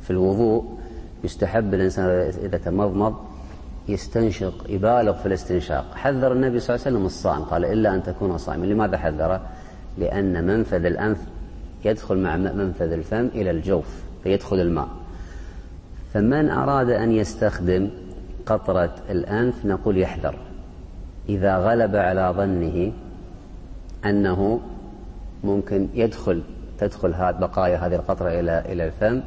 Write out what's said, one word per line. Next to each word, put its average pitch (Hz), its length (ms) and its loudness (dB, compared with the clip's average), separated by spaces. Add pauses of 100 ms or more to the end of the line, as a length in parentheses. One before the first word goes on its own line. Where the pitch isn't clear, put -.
في - 100 -4
الوضوء 104 640 4 (460)
يستحب 104 500 0
الإنسان 95 320 2 (380)
إذا 90 140 -2
تمضمض 101 580 2 (720)
يستنشق، 101 800 0
يبالغ 104 440 4
في - 120 -4
الاستنشاق. 87 600 0 (100)
حذر 135 360 2
النبي 127 280 4
صلى 120 160 0
الله 120 100 -4
عليه 135 100 2
وسلم 101 100 2
الصائم، 80 380 0
قال: 87 220 0
"إلا 107 300 4
أن 95 80 0
تكون 90 340 -2
صائما". 82 280 -4
لماذا 104 320 2
حذره؟ 80 440 0 (560)
لأن 92 500 2
منفذ 98 380 2
الأنف 101 320 2 (680)
يدخل 104 320 0
مع 87 200 2
م-، 92 200 0
منفذ 90 340 0
الفم 95 340 -2
إلى 104 260 0
الجوف 85 520 -2 (200)
فيدخل 98 360 2
الماء. 85 280 2 (1300)
فمن 135 360 4
أراد 131 400 2
أن 113 220 4
يستخدم 98 800 2 (560)
قطرة 92 500 2 (140)
الأنف 107 560 0
نقول 98 320 2
يحذر، 80 380 0 (920)
إذا 98 280 4
غلب 107 380 4
على 92 420 4
ظنه 90 540 2 (1120)
أنه 101 540 4 (840)
ممكن 98 500 2
يدخل، 107 500 0 (360)
تدخل 95 340 0
هذه 87 240 2
بقايا 90 400 2
هذه 90 180 0
القطرة 87 440 0
إلى، 82 260 0
إلى 87 200 -2
الفم 113 400 0